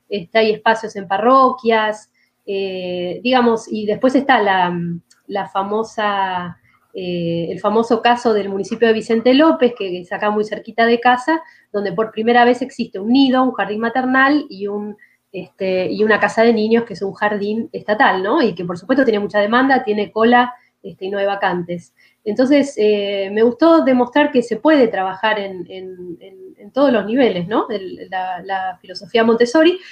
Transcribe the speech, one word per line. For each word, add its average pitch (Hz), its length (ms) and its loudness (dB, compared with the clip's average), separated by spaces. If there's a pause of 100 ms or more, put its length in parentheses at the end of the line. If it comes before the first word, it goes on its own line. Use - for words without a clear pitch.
este, 202 300 -4
hay 214 120 2
espacios 214 460 -2
en 190 100 -12
parroquias, 220 1040 2 (340)
eh, 185 800 -6
digamos, 240 480 0
y 214 140 -6
después 233 300 0
está 262 260 2
la, 185 360 0 (500)
la 196 200 -6
famosa, 196 1120 -4 (360)
eh, 170 560 -4
el 185 120 -8
famoso 226 400 0
caso 240 320 2
del 202 160 -2
municipio 202 400 -2
de 220 40 4
Vicente 226 400 0
López, 294 440 4
que 180 240 -6
es 175 100 -12
acá 208 200 -2
muy 214 120 0
cerquita 220 420 -4
de 233 140 2
casa, 247 420 0 (300)
donde 202 220 -4
por 220 180 -2
primera 240 320 2
vez 247 180 2
existe 247 380 -8
un 202 140 -6
nido, 262 280 4
un 254 120 0
jardín 202 260 -4
maternal 262 680 0
y 196 180 -10
un, 208 300 -8 (340)
este, 185 600 -4
y 196 120 0
una 214 160 2
casa 202 220 0
de 233 120 6
niños, 220 320 2
que 202 80 -14
es 170 100 -10
un 196 100 -6
jardín 208 580 -4
estatal, 196 520 0
¿no? 247 180 0
Y 196 140 0
que, 180 100 -8
por 180 140 -6
supuesto, 269 240 0
tiene 214 160 0
mucha 202 200 -2
demanda, 254 440 0
tiene 208 280 -4
cola, 240 440 2 (260)
este, 196 240 -14
y 190 60 -6
no 202 80 -4
hay 196 80 0
vacantes. 180 680 -4 (300)
Entonces, 269 540 2
eh, 202 540 0
me 220 120 2
gustó 311 400 4
demostrar 262 480 2
que 254 100 2
se 233 160 -4
puede 285 300 4
trabajar 190 520 -2
en, 185 300 -10
en, 185 500 -14
en, 190 180 -20 (200)
en 202 140 -20
todos 269 200 2
los 208 140 0
niveles, 208 420 0
¿no? 254 220 -2
El, 185 400 -10
la, 185 340 -6
la 190 380 -6
filosofía 185 420 -4
Montessori, 240 540 4 (140)